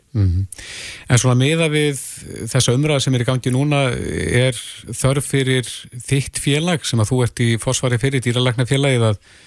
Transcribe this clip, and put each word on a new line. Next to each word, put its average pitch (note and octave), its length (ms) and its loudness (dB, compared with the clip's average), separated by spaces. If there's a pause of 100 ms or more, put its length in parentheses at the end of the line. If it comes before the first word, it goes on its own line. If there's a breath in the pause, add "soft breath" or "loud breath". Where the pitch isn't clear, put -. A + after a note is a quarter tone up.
(140)
Mhm. F#2+ 320 2 (640 loud breath)
En B2 80 4
svona B2+ 160 2
miðað D#3 360 2
við D3 260 0 (500)
þessa B2+ 260 2
umræðu C#3+ 300 2
sem C3 120 0
er A#2+ 60 2
í G2 40 0
gangi C3 260 0
núna, C#3 400 2
er A#2 640 0
þörf - 720 -4
fyrir C3 380 0 (340)
þitt - 400 -2
félag D#3 460 0
sem A#2 160 0
að B2+ 100 2
þú B2+ 140 2
ert A2+ 160 -2
í A#2 180 2
forsvari B2+ 400 0
fyrir, C3+ 240 0
dýralæknafélagið, B2 800 2
að, A2 160 2 (280 loud breath)